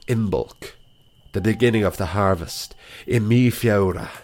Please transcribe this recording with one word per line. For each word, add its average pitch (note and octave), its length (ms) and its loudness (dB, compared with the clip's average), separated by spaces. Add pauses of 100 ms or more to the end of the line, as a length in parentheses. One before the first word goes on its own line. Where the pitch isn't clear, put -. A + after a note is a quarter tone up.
Imbolc, G2+ 680 -4 (600)
the F#2+ 80 -4
beginning A2 420 2
of F2+ 140 0
the F#2+ 100 -2
harvest, F#2+ 680 -2 (320)
Imi A#2+ 400 4
Fiora, G2 640 0 (140)